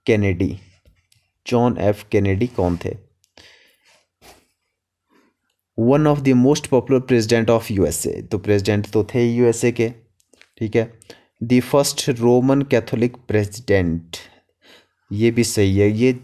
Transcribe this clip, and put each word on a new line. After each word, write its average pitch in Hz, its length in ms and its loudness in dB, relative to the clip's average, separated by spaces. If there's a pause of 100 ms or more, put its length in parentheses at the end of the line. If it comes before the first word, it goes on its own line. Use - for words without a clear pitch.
कैनेडी। 98 540 0 (880)
जॉन 120 300 0
एफ 101 340 -2
कैनेडी 98 360 0
कौन 87 300 -2
थे? - 360 -12 (2750)
One 135 280 2
of 143 120 0
the 135 140 2
most 127 280 4
popular 131 400 0
president 117 480 0
of 113 220 0
U 95 160 0
S - 200 -6
A, - 240 -8
तो 107 60 -4
प्रेसिडेंट 104 520 0
तो 107 140 0
थे 120 320 -2
यूएसए 120 360 2
के, 113 220 -2 (640)
ठीक 110 180 -6
है। 113 240 -2 (440)
The 123 180 2
first - 480 0
Roman 123 540 2
Catholic 123 520 -2 (160)
president, 95 840 -2 (920)
ये 110 200 0
भी 117 120 0
सही 98 340 0
है, 101 140 4
ये 123 320 0